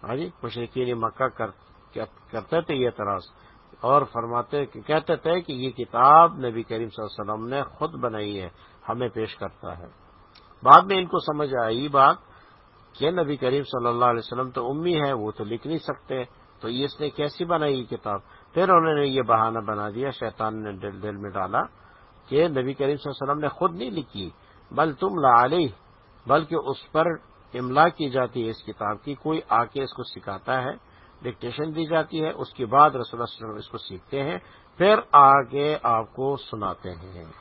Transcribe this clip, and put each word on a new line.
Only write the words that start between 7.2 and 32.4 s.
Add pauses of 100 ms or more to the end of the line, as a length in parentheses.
علیہ
وسلم
نے
خود
بنائی
ہے، (400)
ہمیں
پیش
کرتا
ہے۔ (760)
بعد
میں
ان
کو
سمجھ (100)
آئی
بات (840)
کہ
نبی
کریم
صلی
اللہ
علیہ
وسلم
تو
امی
ہے،
وہ
تو
لکھ
نہیں
سکتے، (360)
تو
یہ
اس
نے
کیسی
بنائی
یہ
کتاب؟ (340)
پھر
انہوں
نے
یہ
بہانہ
بنا
دیا،
شیطان
نے
دل،
دل
میں
ڈالا (680)
کہ
نبی
کریم
صلی
اللہ
علیہ
وسلم
نے
خود
نہیں
لکھی، (400)
بل
تم
لا
علیہ، (580)
بلکہ
اس
پر (480)
املا
کی
جاتی
ہے
اس
کتاب
کی،
کوئی
آ
کے
اس
کو
سکھاتا
ہے، (520)
ڈکٹیشن
دی
جاتی
ہے،
اس